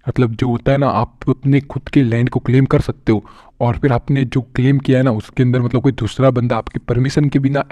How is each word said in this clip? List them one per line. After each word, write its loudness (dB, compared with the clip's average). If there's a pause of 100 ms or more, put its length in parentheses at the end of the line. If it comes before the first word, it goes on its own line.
मतलब, -2
जो -2
होता -2
है 2
ना, 0
आप -2 (120)
अपने 0
खुद -12
के 2
लैंड 0
को -4
क्लेम 2
कर 0
सकते -4
हो, 0 (360)
और 0
फिर 0
आपने 0
जो -4
क्लेम 0
किया 2
है 2
ना, 2
उसके -2
अंदर, 2
मतलब, 0
कोई 2
दूसरा 0
बंदा 0
आपकी -8
परमिशन 0
के 0
बिना 0